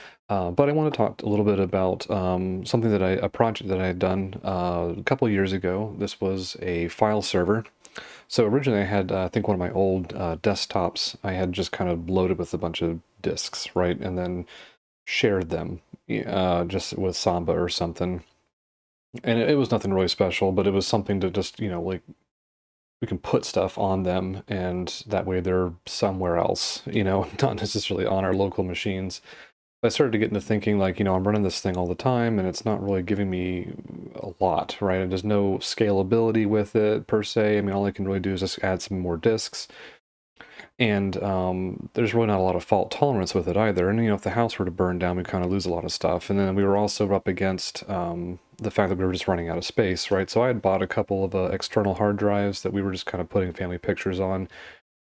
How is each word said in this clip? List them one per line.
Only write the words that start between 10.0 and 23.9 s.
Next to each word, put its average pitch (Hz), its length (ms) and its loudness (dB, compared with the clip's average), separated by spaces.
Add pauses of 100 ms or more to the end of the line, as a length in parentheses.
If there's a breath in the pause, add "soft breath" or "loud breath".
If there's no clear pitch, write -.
uh, 85 220 -2
desktops, - 880 -2
I 98 80 -2
had 92 200 0
just 92 200 -4
kind 92 180 -2
of 85 180 -4
loaded 92 300 2
with 87 160 -6
a 87 40 -4
bunch 82 220 -4
of 85 200 -2 (200)
disks, - 540 -6
right? 90 240 0
And 92 180 -6
then 90 300 -4 (580 loud breath)
shared 95 460 0
them, 87 300 -4 (280)
y-, 107 140 -2
uh, 92 400 2
just 90 340 -4
with 92 200 -2
Samba 85 440 0
or 87 80 0
something. 90 540 -4 (1000)
And 117 160 2
it, 117 100 4
it 151 60 6
was 131 160 2
nothing 101 200 2
really 95 140 4
special, 95 460 2
but 95 160 2
it 98 40 4
was 95 140 2
something 101 360 0
to 92 80 0
just, 92 280 -4
you 104 120 -4
know, 85 120 -4
like, 92 200 -4 (1000)
we 117 60 -2
can 90 100 -4
put - 260 0
stuff - 340 -2
on 95 260 0